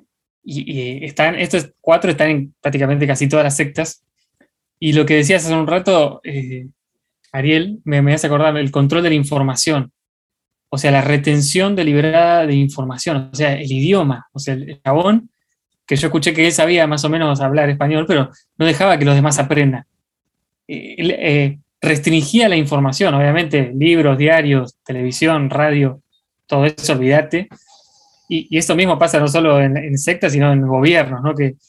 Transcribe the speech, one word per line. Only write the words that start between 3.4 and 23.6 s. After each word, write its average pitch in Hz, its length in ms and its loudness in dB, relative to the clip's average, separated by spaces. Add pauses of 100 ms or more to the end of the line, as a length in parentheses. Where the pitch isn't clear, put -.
las 143 120 -2
sectas. 160 480 -6 (760)
Y 156 140 -2
lo 151 120 4
que 151 120 0
decías 151 280 2
hace 160 100 -2
un 160 120 0
rato, 175 580 0
eh, 131 440 -10 (640)
Ariel, 160 520 -2
me, 143 180 0
me 143 120 4
hace 156 120 -2
acordar 147 300 2
el 139 140 -2
control 143 320 0
de 170 80 0
la 156 40 2
información, 143 800 -2 (760)
o 139 80 -6
sea, 143 140 0
la 135 100 4
retención 147 760 0
deliberada 160 720 2
de 143 80 0
información, 135 800 -2
o - 20 -16
sea, 143 200 0
el 143 160 -8
idioma, 139 640 -2
o 143 60 -14
sea, 139 160 -6
el, 139 160 -10
el 139 120 -20
chabón, 185 480 0 (540)
que 139 120 -2
yo 147 100 -2
escuché 156 260 -2
que 160 140 2
él 170 60 2
sabía 165 340 2
más 151 180 -2
o 151 60 -2
menos 151 300 -2
hablar 143 280 0
español, 147 380 -2
pero 143 240 0 (260)
no 160 80 -2
dejaba 165 320 2
que 143 80 0
los 143 120 4
demás 143 240 2
aprendan. 139 440 0 (840)
Eh, 156 300 -14
él, 165 120 -2
eh, 143 480 0 (220)
restringía 160 680 2
la 180 80 0
información, 143 580 0
obviamente, 143 600 0